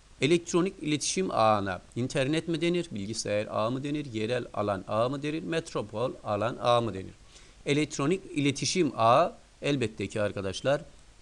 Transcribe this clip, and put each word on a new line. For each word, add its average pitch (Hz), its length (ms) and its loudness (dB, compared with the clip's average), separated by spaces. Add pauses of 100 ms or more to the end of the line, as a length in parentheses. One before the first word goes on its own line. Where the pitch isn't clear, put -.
(220)
Elektronik 170 600 2
iletişim 151 500 -2
ağına 104 500 2 (140)
internet 139 520 0
mi 165 140 -2
denir, 170 300 0
bilgisayar 104 560 -2
ağı 110 240 0
mı 131 120 -4
denir, 147 300 -4
yerel 110 400 -2
alan 101 340 -2
ağı 110 220 2
mı 139 140 -4
denir, 151 200 -4
metropol 135 680 -4 (120)
alan 107 380 0
ağı 120 200 4
mı 110 120 -2
denir? 95 200 -8 (520)
Elektronik 143 560 0 (140)
iletişim 143 600 2
ağı 131 380 6 (280)
elbette 120 460 -2
ki 107 140 -4
arkadaşlar 104 600 -2 (400)